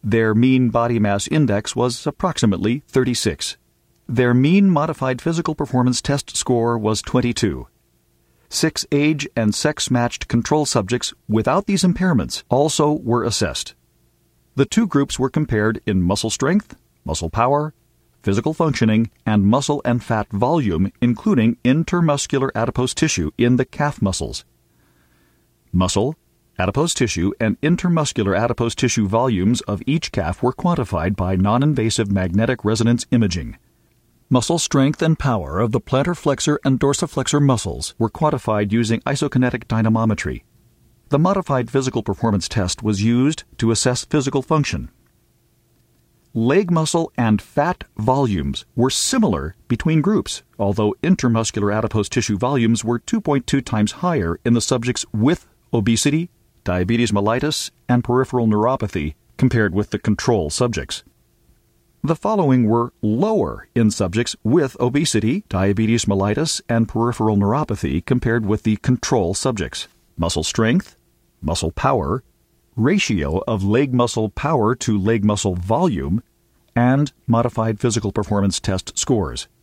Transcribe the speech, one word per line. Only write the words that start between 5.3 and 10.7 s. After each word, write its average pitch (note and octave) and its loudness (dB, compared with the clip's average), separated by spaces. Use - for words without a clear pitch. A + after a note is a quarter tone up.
performance B2+ 0
test - -4
score A#2 0
was G#2+ -2
twenty-two. A2+ -2
Six - -2
age D3 0
and A2 0
sex-matched - -2
control C#3+ 0
subjects A2 -2